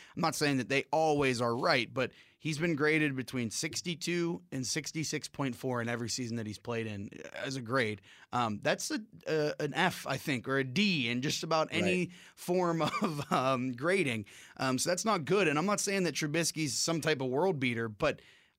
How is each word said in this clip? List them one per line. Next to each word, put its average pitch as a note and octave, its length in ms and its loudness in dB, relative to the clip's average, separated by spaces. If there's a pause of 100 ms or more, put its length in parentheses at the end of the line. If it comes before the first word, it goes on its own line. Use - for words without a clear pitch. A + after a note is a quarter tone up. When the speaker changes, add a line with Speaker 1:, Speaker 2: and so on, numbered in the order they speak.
(140)
Speaker 1:
I'm D3+ 80 -6
not D#3+ 120 2
saying C#3+ 240 2
that A2+ 100 -2
they C3+ 240 2
always D3 480 4
are A#2 160 2
right, C#3 360 2
but B2 180 0 (280)
he's D3 200 -4
been E3 180 2
graded D3+ 400 2
between B2 340 -2
sixty-two E3+ 920 -4 (100)
and C3 140 -4
sixty-six D3+ 640 -4
point C3+ 280 -4
four B2 240 -2
in A#2 80 -2
every A#2+ 220 -2
season A#2 260 -4
that A2 100 -4
he's G#2+ 120 -8
played A2+ 280 -4
in, G#2 220 -6 (160)
uh, - 40 -14 (180)
as C3+ 100 -6
a C3 60 -6
grade. A2 400 0 (320)
Um, A#2 280 0
that's - 280 0
a, D4 100 -2 (260)
uh, D3+ 340 2
an D3 120 -2
F, - 340 0
I C3+ 120 -2
think, C3 280 -2
or C3+ 120 0
a C3+ 60 2
D D3 440 2
in B2 140 0
just C#3+ 200 -2
about D#3+ 280 2
any F3+ 280 0
Speaker 2:
Right. F3 120 -2 (260)
Speaker 1:
form F3 460 0
<laughs> D3 200 0
of, D3+ 300 -2
um, C3 400 2
grading. C3+ 540 0 (320)
Um, C3 200 2
so D3+ 120 0
that's F#3 160 -2
not F#3+ 180 0
good. F#3 240 4
And D3 100 2
I'm E3 80 2
not G3+ 140 0
saying G3 220 0
that D#3+ 140 0
Trubisky's D#3 600 0
some E3 240 0
type D3+ 220 2
of C3 60 -2
world D#3 300 2
beater, A#2 300 0
but A#2+ 320 -2 (380)